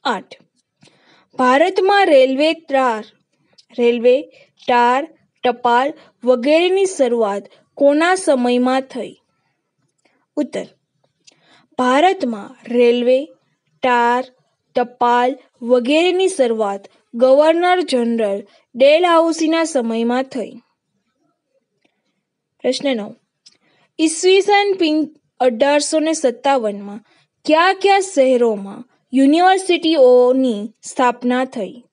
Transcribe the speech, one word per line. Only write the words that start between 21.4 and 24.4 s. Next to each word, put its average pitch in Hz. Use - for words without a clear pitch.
પ્રશ્ન 262
નવ, 214
ઈસવીસન 381